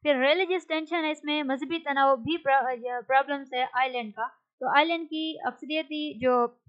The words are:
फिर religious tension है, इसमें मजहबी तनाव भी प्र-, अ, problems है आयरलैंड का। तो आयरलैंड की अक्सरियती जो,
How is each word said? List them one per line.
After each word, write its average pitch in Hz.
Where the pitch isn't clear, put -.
फिर 269
religious 349
tension 320
है, 311
इसमें 302
मजहबी 269
तनाव 269
भी 269
प्र-, 254
अ, 247
problems 269
है 254
आयरलैंड 247
का। 226
तो -
आयरलैंड 330
की 311
अक्सरियती 302
जो, 247